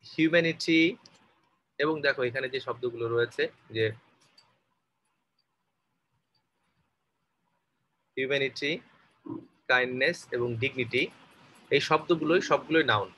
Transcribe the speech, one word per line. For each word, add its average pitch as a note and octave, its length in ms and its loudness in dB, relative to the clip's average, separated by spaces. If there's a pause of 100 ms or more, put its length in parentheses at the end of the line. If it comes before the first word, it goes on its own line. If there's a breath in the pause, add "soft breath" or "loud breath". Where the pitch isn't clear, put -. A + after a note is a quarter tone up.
(120)
হিউম্যানিটি, D#3+ 680 2 (960)
এবং D#3 160 0 (120)
দেখো C3+ 220 0
এখানে C3 200 -4
যে B2+ 120 -6
শব্দগুলো A#2+ 480 -6
রয়েছে, A#2 340 0 (280)
যে A2 140 -2 (4000)
হিউম্যানিটি, C3+ 540 -2 (1000)
কাইন্ডনেস B2+ 480 0 (180)
এবং A#2+ 200 0
ডিগনিটি, B2+ 460 -2 (680)
এই - 100 4
শব্দগুলোই, D#3+ 720 2
সবগুলোই D3+ 340 2
নাউন। G#2 340 2